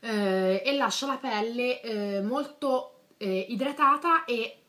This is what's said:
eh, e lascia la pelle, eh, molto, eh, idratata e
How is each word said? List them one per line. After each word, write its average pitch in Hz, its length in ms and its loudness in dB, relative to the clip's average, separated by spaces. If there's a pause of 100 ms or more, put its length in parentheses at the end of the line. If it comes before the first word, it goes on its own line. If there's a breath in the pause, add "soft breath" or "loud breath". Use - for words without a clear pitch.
eh, 190 640 2
e 277 120 2
lascia 262 300 0
la 269 100 -2
pelle, 240 640 -2
eh, 202 400 -2
molto, 262 720 -2 (240)
eh, 190 320 -2
idratata 294 760 2
e 233 340 -4 (100)